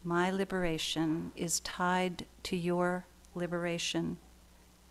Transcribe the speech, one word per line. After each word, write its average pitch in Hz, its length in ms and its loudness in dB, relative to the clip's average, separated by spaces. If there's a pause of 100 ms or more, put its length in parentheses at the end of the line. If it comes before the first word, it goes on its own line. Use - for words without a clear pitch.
My 175 240 2
liberation 170 1040 0
is - 260 -2
tied 180 640 0 (160)
to 185 160 -2
your 175 480 2 (280)
liberation, 170 840 -2 (720)